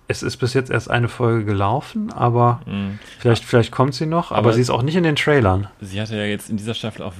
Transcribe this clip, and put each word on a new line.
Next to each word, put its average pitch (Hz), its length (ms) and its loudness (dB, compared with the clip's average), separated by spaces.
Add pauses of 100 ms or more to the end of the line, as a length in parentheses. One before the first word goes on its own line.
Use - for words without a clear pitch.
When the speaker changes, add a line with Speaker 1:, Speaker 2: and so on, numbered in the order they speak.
Speaker 1:
es - 160 -6
ist - 140 -4
bis - 180 -2
jetzt 131 160 0
erst - 180 -2
eine 117 200 0
Folge 113 360 0
gelaufen, 107 680 -2
aber 120 520 2
Speaker 2:
Mhm. 101 360 -6 (180)
Speaker 1:
vielleicht, 117 260 2
vielleicht 117 280 2
kommt 127 220 0
sie 156 120 -4
noch, 170 240 -2
aber 110 80 4
Speaker 2:
Aber 117 140 4
Speaker 1:
sie 117 80 4
ist 127 100 2
auch 123 120 0
nicht 156 120 0
in 180 80 4
den 151 140 2
Trailern. 101 500 4 (140)
Speaker 2:
sie 98 200 -8
hatte 110 160 -6
ja 104 80 -2
jetzt 104 240 -4
in 110 80 -2
dieser 107 180 -6
Staffel - 280 -8
auch 87 180 -8